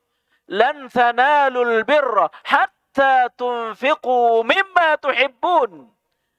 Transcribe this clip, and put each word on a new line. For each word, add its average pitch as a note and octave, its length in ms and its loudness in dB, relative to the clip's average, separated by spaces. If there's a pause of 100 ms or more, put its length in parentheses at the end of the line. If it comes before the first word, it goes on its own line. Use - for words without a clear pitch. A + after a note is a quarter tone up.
(480)
"Lan B3+ 400 -2
tanalul B3 960 0
birra A#3 480 0 (100)
hatta C4+ 960 0
tunfiqu A#3+ 1040 -2
mimma E4+ 560 0
tuhibbun." C4 880 -2 (520)